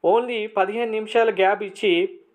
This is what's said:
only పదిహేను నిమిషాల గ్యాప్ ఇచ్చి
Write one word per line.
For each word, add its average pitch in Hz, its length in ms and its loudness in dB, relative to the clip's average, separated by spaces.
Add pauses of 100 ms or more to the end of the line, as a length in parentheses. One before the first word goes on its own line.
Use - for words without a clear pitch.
only 233 360 0 (180)
పదిహేను 220 380 -2
నిమిషాల 220 340 2 (100)
గ్యాప్ 196 280 2
ఇచ్చి 190 220 -2 (460)